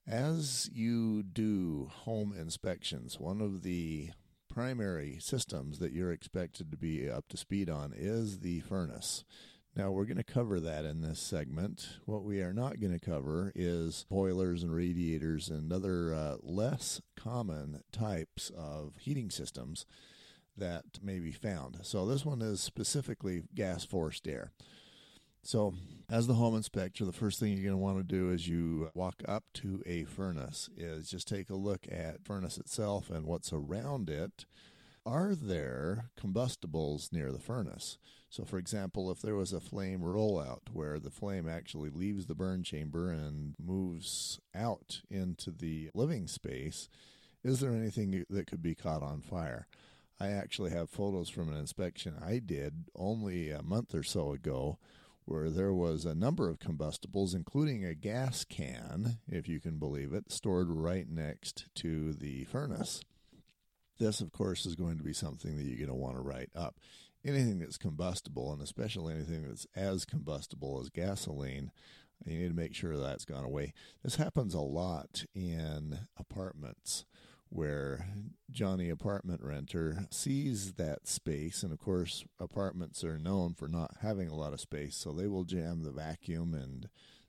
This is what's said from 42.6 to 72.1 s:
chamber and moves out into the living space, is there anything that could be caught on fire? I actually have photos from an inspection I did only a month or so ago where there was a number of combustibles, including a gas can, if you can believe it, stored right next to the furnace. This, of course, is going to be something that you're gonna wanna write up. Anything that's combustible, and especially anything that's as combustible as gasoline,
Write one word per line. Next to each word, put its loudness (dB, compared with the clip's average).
chamber 0
and -2
moves -2
out -2
into -2
the -2
living 2
space, -6
is 4
there 4
anything 2
that 0
could -4
be 2
caught 0
on -2
fire? -2
I 2
actually 0
have 0
photos 2
from -2
an 0
inspection -2
I 2
did -2
only 0
a -4
month 2
or 2
so 2
ago 0
where 0
there 4
was 4
a 2
number 4
of -2
combustibles, 0
including 2
a -2
gas 0
can, -2
if -2
you 0
can -2
believe 0
it, -2
stored 4
right 2
next -4
to 2
the -4
furnace. -2
This, 4
of -4
course, 2
is 0
going 0
to -4
be -2
something -4
that 0
you're -2
gonna 0
wanna -2
write -4
up. -4
Anything 4
that's -6
combustible, -2
and -4
especially -2
anything -2
that's -8
as 0
combustible -4
as -6
gasoline, -2